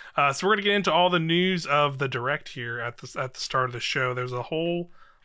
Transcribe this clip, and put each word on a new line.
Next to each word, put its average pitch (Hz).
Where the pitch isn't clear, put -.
Uh, 143
so 135
we're 214
gonna 202
get 202
into 196
all 175
the 180
news 175
of 143
the 139
direct 127
here 120
at 117
the, -
at 131
the -
start 131
of 123
the 120
show. 127
There's 127
a 123
whole 170